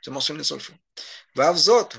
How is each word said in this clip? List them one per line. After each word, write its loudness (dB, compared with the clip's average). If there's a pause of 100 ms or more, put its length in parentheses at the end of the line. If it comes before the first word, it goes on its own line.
c'est -16
mentionné -6
une -14
seule -6
fois. -20 (600)
ואף 2
זאת, 4